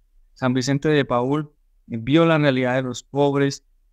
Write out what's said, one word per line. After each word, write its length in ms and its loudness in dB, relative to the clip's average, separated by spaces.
San 200 -4
Vicente 360 -2
de 160 2
Paúl 460 -2
vio 380 2
la 120 4
realidad 380 0
de 80 0
los 200 -10
pobres, 600 0